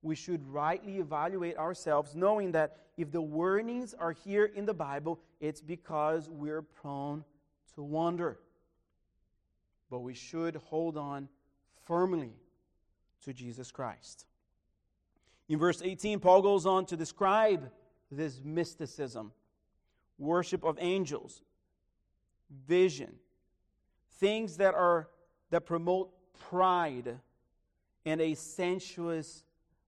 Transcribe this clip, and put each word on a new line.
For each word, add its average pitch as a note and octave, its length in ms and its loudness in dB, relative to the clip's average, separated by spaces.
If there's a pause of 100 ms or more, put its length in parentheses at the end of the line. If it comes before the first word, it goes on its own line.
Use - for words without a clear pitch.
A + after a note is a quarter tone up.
We D#3 120 -2
should D#3+ 320 -6
rightly E3 500 -2
evaluate E3+ 600 -2
ourselves, D3 560 0
knowing F#3+ 380 2
that D#3 260 0 (180)
if D3+ 160 -6
the E3 100 -2
warnings G3 720 -2
are E3 160 -4
here G3 340 2
in G#3 200 -4
the G#3+ 80 0
Bible, D3+ 460 -4 (200)
it's D3+ 220 -6
because D#3+ 680 -2
we're D3+ 320 -6
prone D3 640 -8 (500)
to - 80 -14
wander. D#3+ 560 -2 (1500)
But B2+ 100 -8
we B2 140 -10
should E3 440 -6
hold D#3+ 400 -4
on C#3+ 320 -8 (560)
firmly E3+ 480 0 (920)
to C3+ 100 -10
Jesus B2 380 -12
Christ. - 560 -12 (1200)
In D#3 80 0
verse E3+ 240 2
eighteen, F#3+ 380 -2
Paul F#3 240 8
goes F#3+ 240 4
on F#3+ 200 4
to F3 100 -6
describe F#3+ 720 2 (400)
this C#3 320 -6
mysticism, C#3+ 880 -6 (880)
worship E3 440 0
of D#3 160 2
angels, F3 640 -4 (1300)
vision, E3+ 480 2 (1040)
things G#3 380 0
that F#3+ 160 6
are, E3+ 360 4 (400)
that E3+ 160 2
promote F3 460 0 (280)
pride D#3+ 800 0 (840)
and D#3+ 160 0
a D#3+ 140 2
sensuous E3+ 1080 -4 (440)